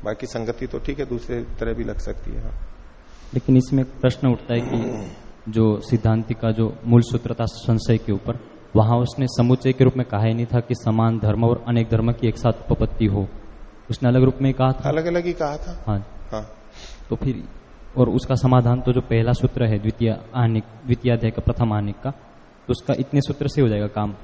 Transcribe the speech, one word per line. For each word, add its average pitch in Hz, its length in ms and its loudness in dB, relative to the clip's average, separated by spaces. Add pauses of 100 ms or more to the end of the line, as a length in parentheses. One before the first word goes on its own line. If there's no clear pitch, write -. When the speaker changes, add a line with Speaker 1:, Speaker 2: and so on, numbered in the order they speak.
Speaker 1:
बाकी 110 240 -6
संगति 117 400 -6
तो 131 120 -8
ठीक 143 200 -6
है, 139 60 -4
दूसरे 120 380 -6
तरह 113 300 -6
भी 117 100 -6
लग 104 140 -6
सकती - 340 -8
है। 113 100 -6
हाँ। - 260 -8 (640)
Speaker 2:
लेकिन 131 240 4
इसमें 131 260 2
एक - 180 -10
प्रश्न 127 260 0
उठता 120 260 -2
है 117 80 2
कि 110 500 -4 (400)
जो 110 280 4
सिद्धांति 113 540 0
का 113 180 -2
जो 110 340 0
मूल 120 160 8
सूत्र 117 320 -2
था 113 120 -4
संशय 113 520 0
के - 140 -4
ऊपर, 117 280 -4 (360)
वहां 113 240 4
उसने 123 280 -2
समुच्चय 127 460 2
के 131 100 4
रूप 131 140 6
में 127 100 -2
कहा 104 160 0
ही 113 100 2
नहीं 120 120 -2
था 120 140 0
कि 123 160 -2
समान 113 440 2
धर्म 107 240 2
और 117 240 2
अनेक 117 220 2
धर्म 113 220 2
की 117 160 0
एक 107 100 -2
साथ - 340 0
उपपत्ति - 340 0
हो, 104 220 0 (640)
उसने 123 200 0
अलग 127 140 6
रूप 127 180 4
में 135 120 2
कहा 131 180 2
था। 147 180 -2
Speaker 1:
अलग 160 160 0
अलग 170 200 0
ही 175 80 -2
कहा 151 240 -4
था। - 300 -8
Speaker 2:
हाँ। 101 440 -6
Speaker 1:
हाँ। 107 200 -8 (580)
Speaker 2:
तो 117 60 -2
फिर, 123 280 -4 (540)
और 123 120 4
उसका 131 260 0
समाधान 123 460 4
तो 123 120 0
जो 123 80 2
पहला 117 300 0
सूत्र 120 340 0
है 104 140 2
द्वितीय 110 400 0 (160)
आनिक, 113 280 2
द्वितीय 120 500 -2
अध्याय 113 180 0
का 117 100 -6
प्रथम 117 320 0
आनिक 101 220 -2
का, 135 180 -6 (540)
तो 123 40 0
उसका 123 280 -2
इतने 135 220 0
सूत्र - 260 -4
से 147 140 0
हो 127 60 6
जाएगा 104 200 0
काम। 104 260 -4 (100)